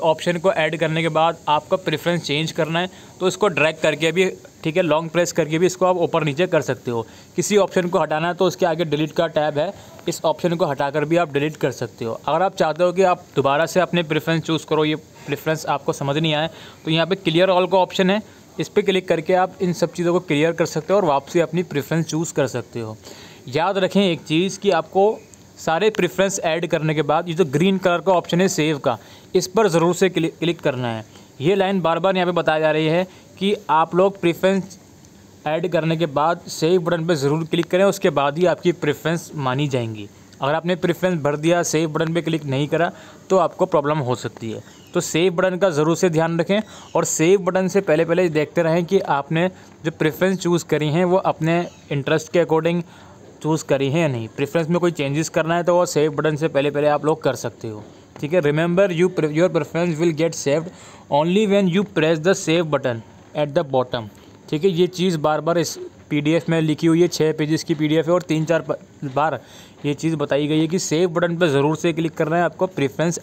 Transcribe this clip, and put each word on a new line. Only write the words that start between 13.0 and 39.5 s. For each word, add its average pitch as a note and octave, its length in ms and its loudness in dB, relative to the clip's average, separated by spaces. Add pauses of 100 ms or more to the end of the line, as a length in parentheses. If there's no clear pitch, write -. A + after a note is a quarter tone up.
आप F3 200 2 (120)
दोबारा C#3 300 2
से E3+ 140 0
अपने F3 240 0
preference D#3+ 400 -2
choose D#3+ 220 -4
करो, D#3 200 0
ये D#3 100 0
preference - 680 -6
आपको D3 280 -2
समझ C#3+ 240 -2
नहीं D#3+ 160 0
आए, D3+ 160 -2 (360)
तो D#3+ 60 -2
यहाँ D#3+ 160 2
पे F#3 80 0
clear F#3 340 2
all F#3 180 4
का F3+ 100 2
ऑप्शन F3+ 320 2
है, G#3 120 0 (380)
इस D#3+ 100 -4
पर - 120 2
click F#3 260 0
करके E3 280 0
आप F3+ 260 2
इन F3+ 120 0
सब D#3+ 200 -2
चीज़ों E3+ 200 0
को F3+ 80 4
क्लियर D#3+ 300 2
कर E3 140 0
सकते D#3+ 280 -4
हो G3+ 60 4
और G3 60 0
वापसी C#3 340 0
अपनी E3 260 0
preference D#3 400 -2
choose D#3+ 280 -4
कर C#3 140 0
सकते A#2+ 320 -8
हो। A2 180 -10 (520)
याद E3 280 0
रखें F#3 240 2
एक F3 200 0
चीज़ F3+ 380 -2
कि G3+ 120 0
आपको F#3+ 460 2 (400)
सारे E3+ 320 0
preference F#3+ 520 0
add E3+ 260 -2
करने D#3 260 0
के D3+ 80 0
बाद D3+ 280 0
ये E3 60 -2
जो F3+ 120 2
green E3+ 300 2
color F3 240 2
का F#3 120 2
option E3+ 280 2
है F#3+ 60 4
save D#3 300 0
का, B2 200 -2 (380)
इस F3+ 120 2
पर A3 200 2
ज़रूर E3+ 280 2
से F#3+ 140 2
क्लि-, E3 220 -2
click E3 280 -4
करना B2+ 280 -2
है। A2 180 -6 (360)
ये E3+ 140 2
line F#3+ 260 0
बार E3 180 0
बार F#3+ 160 2
यहाँ F#3 100 0
पे F3 60 -2
बताई D#3+ 280 0
जा D#3 120 2
रही D#3 160 2
है E3+ 180 2 (340)
कि G3+ 160 0 (140)
आप E3 260 2
लोग F#3+ 260 2
preference F#3 560 0 (720)
add E3 240 -2
करने D#3+ 260 0
के E3 100 0
बाद D3+ 420 0
save F3 320 2
button E3 260 -2
पे F3 80 2
ज़रूर C#3+ 300 0
click E3+ 200 -2
करें, F#3 180 2
उसके G3 280 2
बाद C#3+ 260 0
ही F3+ 80 2
आपकी E3+ 280 2
preference D#3 600 -4
मानी C#3 320 -2